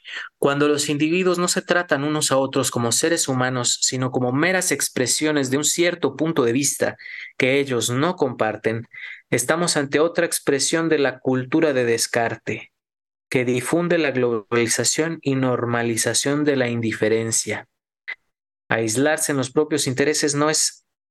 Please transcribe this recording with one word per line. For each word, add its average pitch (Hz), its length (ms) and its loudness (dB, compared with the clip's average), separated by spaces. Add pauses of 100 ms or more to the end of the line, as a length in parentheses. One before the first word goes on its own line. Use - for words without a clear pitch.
(360)
"Cuando 143 300 2
los 147 220 0
individuos 170 500 2
no 175 80 0
se 175 160 -2
tratan 175 400 0
unos 151 300 0
a 135 60 4
otros 135 340 0
como 117 180 0
seres 160 380 0
humanos, 127 540 0
sino 131 280 -2
como 127 220 0
meras 175 400 0
expresiones 139 800 0
de 156 60 2
un 147 60 0
cierto 170 520 0
punto 160 260 0
de 117 100 2
vista 117 440 0 (420)
que 135 220 2
ellos 120 280 -2
no 147 280 0
comparten, 113 720 -2 (420)
estamos 165 460 0
ante 143 240 0
otra 160 260 2
expresión 151 640 0
de 156 100 4
la 131 220 0
cultura 131 520 2
de 127 120 0
descarte, 117 880 -2 (580)
que 127 140 0
difunde 160 540 0
la 147 120 0
globalización 120 1120 0
y 139 140 0
normalización 120 1080 0
de 147 140 2
la 123 120 0
indiferencia. 113 1000 -2 (1000)
Aislarse 127 640 0
en 143 80 0
los 127 140 -4
propios 151 340 0
intereses 143 480 0
no 147 160 2
es - 320 -2 (280)